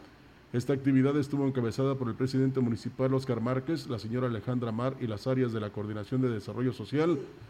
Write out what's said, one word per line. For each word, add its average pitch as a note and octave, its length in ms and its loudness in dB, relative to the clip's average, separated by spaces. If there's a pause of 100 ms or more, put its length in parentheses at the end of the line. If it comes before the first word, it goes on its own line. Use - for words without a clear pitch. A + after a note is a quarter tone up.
(520)
Esta B2+ 220 0
actividad C3+ 440 4
estuvo C#3+ 300 0
encabezada C3 480 0
por B2 140 -2
el G2+ 60 -2
presidente C3 440 2
municipal B2 540 0
Óscar B2+ 260 0
Márquez, C3 480 -2
la A#2+ 100 -4
señora A#2 300 -2
Alejandra A#2 460 -2
Mar B2+ 260 -2
y B2 80 -2
las G#2+ 180 -4
áreas B2+ 280 2
de A2 80 -2
la G#2 80 -2
Coordinación G#2+ 520 -2
de B2+ 80 4
Desarrollo A2+ 440 -2
Social, D3 440 0 (320)